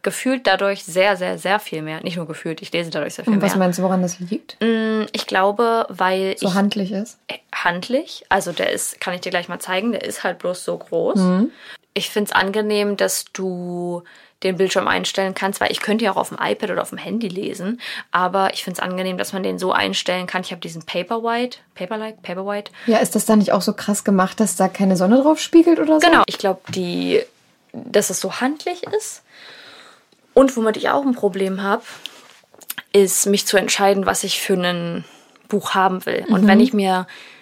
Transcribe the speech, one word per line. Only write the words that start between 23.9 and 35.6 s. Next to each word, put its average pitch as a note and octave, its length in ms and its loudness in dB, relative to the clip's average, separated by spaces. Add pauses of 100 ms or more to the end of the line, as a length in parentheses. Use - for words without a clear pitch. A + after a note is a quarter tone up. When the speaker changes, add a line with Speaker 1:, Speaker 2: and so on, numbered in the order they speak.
Speaker 2:
gemacht, F#3+ 360 2
dass G#3+ 160 2
da F#3+ 120 2
keine F#3+ 300 2
Sonne G#3 240 6
drauf D#4 180 4
spiegelt E4 400 6
oder D#4 220 4
so? E4+ 60 6
Speaker 1:
Genau. C4+ 180 8
Ich - 140 -8
glaub, F#3+ 320 -2
die, F3+ 500 0 (500)
dass - 380 0
es F3+ 100 -4
so F#3+ 220 -6
handlich D#4 400 -4 (160)
ist. - 240 -8 (1120)
Und C4 220 8
womit A3 220 2
ich - 120 0
auch C#4 160 2
ein B3+ 80 4
Problem F#3+ 480 -2
hab, G3+ 220 0 (1080)
ist, G3 340 4
mich G3+ 180 2
zu G3+ 120 2
entscheiden, G3 480 2
was F#3+ 180 0
ich F#3 180 -4
für G3+ 120 0
ein F3 500 -2 (460)
Buch - 260 -2